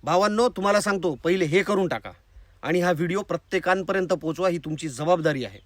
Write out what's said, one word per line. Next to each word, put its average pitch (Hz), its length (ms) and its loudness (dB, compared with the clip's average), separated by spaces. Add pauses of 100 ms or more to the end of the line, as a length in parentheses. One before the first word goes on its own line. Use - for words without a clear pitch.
भावांनो, 208 460 2
तुम्हाला 202 320 2
सांगतो, 180 440 -2
पहिले 180 200 2
हे 165 180 2
करून 190 260 0
टाका 104 220 -6 (520)
आणि 165 180 0
हा 180 120 2
व्हिडिओ 175 300 -2
प्रत्येकांपर्यंत 185 840 -2
पोचवा, 160 400 -2
ही 175 100 0
तुमची 156 300 -8
जबाबदारी 151 560 0
आहे. 98 220 -14